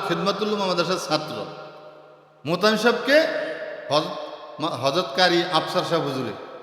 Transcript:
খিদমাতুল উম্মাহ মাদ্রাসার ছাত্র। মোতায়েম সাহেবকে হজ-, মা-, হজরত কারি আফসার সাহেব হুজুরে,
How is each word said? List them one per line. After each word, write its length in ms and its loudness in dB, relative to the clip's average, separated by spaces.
খিদমাতুল 400 0
উম্মাহ 200 0
মাদ্রাসার 280 2
ছাত্র। 360 -2
মোতায়েম 300 4
সাহেবকে 440 4
হজ-, 260 2
মা-, 100 -4
হজরত 360 0
কারি 260 6
আফসার 360 0
সাহেব 160 2
হুজুরে, 280 -4